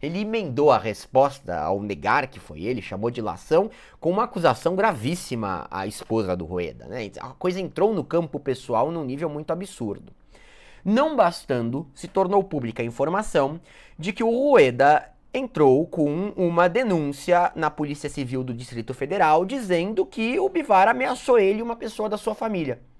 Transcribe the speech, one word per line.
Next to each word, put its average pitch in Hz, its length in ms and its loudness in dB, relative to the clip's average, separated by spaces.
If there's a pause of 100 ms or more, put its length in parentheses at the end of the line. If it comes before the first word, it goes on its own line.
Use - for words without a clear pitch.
ele 170 180 -6
emendou 170 500 2
a 117 80 6
resposta 107 800 0
ao 87 220 -2
negar 104 460 -2
que - 120 -16
foi 78 260 -16
ele, 117 180 -4
chamou 104 280 -6
de 123 100 -10
ilação, 151 500 0 (280)
com 160 120 -2
uma 202 140 0
acusação 165 520 0
gravíssima 123 960 -2
à 95 160 -6
esposa 104 500 -2
do 87 80 -6
Rueda, 78 420 -8
né? 104 240 -10 (100)
A - 100 -12
coisa 185 300 -4
entrou 185 340 -2
no 160 100 -2
campo 170 340 -2
pessoal 127 520 -2
num 165 140 -6
nível 143 260 -6
muito 151 200 -8
absurdo. 165 640 -8 (720)
Não 277 320 2
bastando, 139 760 0
se - 140 -14
tornou 196 340 2
pública 127 400 -4
a 117 40 -2
informação 156 760 0 (380)
de 170 140 -6
que - 100 -4
o 226 80 2
Rueda 151 800 6 (240)
entrou 156 520 4
com 165 500 -2
uma 175 320 4
denúncia 175 840 0
na 156 160 -2
Polícia 147 380 -6
Civil 131 340 -4
do 127 120 -6
Distrito 120 400 -10
Federal 160 500 2
dizendo 208 640 -2
que 240 340 -2
o 381 80 2
Bivar 214 400 4
ameaçou 254 500 2
ele 202 200 4
e 226 40 -6
uma 233 140 -6
pessoa 220 320 -6
da 214 80 -4
sua 214 180 -4
família. 175 460 -4 (200)